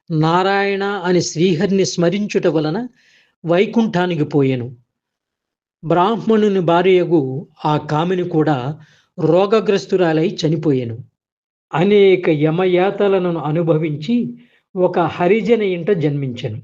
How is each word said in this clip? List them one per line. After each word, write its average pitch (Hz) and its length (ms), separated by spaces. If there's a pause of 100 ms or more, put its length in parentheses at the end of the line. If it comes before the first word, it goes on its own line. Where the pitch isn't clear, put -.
(120)
నారాయణ 196 720
అని 185 380
శ్రీహరిని 185 640
స్మరించుట 180 640
వలన 160 400 (580)
వైకుంఠానికి 180 800
పోయెను. 135 520 (1120)
బ్రాహ్మణుని 196 760
భార్యయగు 170 880 (180)
ఆ 151 120
కామిని 175 460
కూడా 156 560 (400)
రోగగ్రస్తురాలై 180 1300
చనిపోయెను. 139 520 (760)
అనేక 190 560
యమయాతనలను 180 1120
అనుభవించి 160 920 (420)
ఒక 180 240
హరిజన 190 640
ఇంట 185 300
జన్మించెను. 135 720